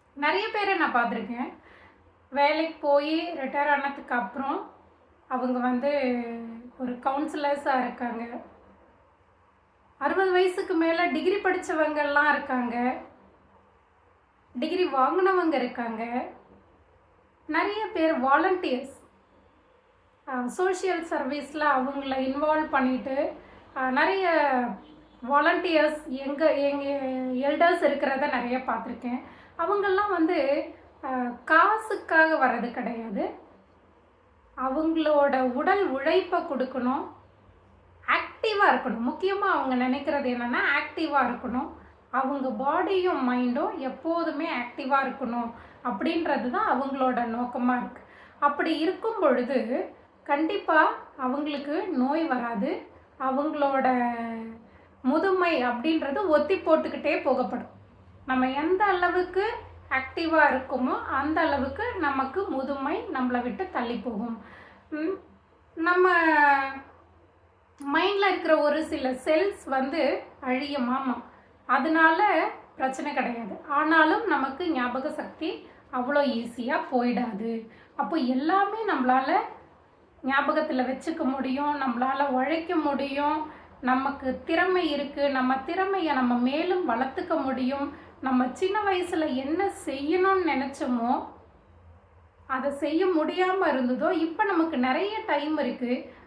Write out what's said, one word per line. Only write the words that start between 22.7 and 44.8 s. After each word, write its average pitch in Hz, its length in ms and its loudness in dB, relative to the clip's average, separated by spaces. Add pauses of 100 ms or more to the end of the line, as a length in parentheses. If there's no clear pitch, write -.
ஆ, 262 140 -2
நிறைய 359 360 2 (1040)
வாலண்டியர்ஸ் 302 760 2
எங்க, 277 480 0
எங்க 285 300 0 (640)
எல்டர்ஸ் 339 340 4
இருக்கிறத 277 500 0
நிறைய 247 260 -2
பார்த்திருக்கேன். 247 640 -6 (360)
அவங்கெல்லாம் 392 520 2
வந்து, 320 540 2 (400)
ஆ, 269 40 -6 (360)
காசுக்காக 330 1040 4
வர்றது 233 240 0
கிடையாது. 233 760 -6 (1120)
அவங்களோட 285 840 2
உடல் 311 480 2
உழைப்பை 320 520 0
கொடுக்கணும், 262 680 -2 (1000)
ஆக்டிவா 403 600 0
இருக்கணும். 247 420 2
முக்கியமா 381 400 -2
அவங்க 262 400 0
நினைக்கிறது 285 400 -2
என்னன்னா, 240 300 -2 (200)
ஆக்டிவா 302 420 0
இருக்கணும். 247 520 -2 (380)
அவங்க 262 400 -2
பாடியும் 311 840 0
மைண்டும் 247 440 0
எப்போதுமே 311 800 -4
ஆக்டிவா 269 480 -2